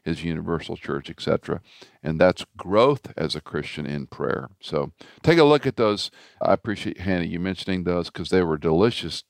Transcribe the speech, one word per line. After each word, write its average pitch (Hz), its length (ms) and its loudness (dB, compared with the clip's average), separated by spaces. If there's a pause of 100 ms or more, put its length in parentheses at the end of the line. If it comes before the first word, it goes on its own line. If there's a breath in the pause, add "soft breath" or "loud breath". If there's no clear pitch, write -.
his 80 180 -4
universal 82 540 -4
church, 71 340 -8
et - 100 -16
cetera. - 400 -2 (440 loud breath)
And 80 160 -2
that's 90 240 4 (120)
growth 117 600 2
as 78 180 -4
a 76 60 -8
Christian - 440 -8
in 69 220 -6
prayer. 67 420 -4 (120)
So 71 320 -4 (320 loud breath)
take 170 140 6
a 160 60 8
look 147 220 6
at 131 100 0
those. 104 360 0 (280 soft breath)
I - 120 4
appreciate, 98 480 -2
Hannah, 90 240 0
you 87 160 -6
mentioning 92 420 -4
those 87 280 -2
'cause - 200 -10
they 92 140 4
were 80 140 0
delicious, 85 720 0